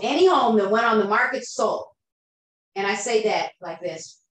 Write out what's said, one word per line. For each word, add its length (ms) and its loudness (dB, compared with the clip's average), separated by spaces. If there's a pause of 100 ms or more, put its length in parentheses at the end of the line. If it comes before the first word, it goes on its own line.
any 240 4
home 300 4
that 120 0
went 160 2
on 120 4
the 100 2
market 360 0
sold, 420 -4 (920)
and 100 -4
I 80 -2
say 300 -2
that 260 -2 (100)
like 200 -12
this, 500 -12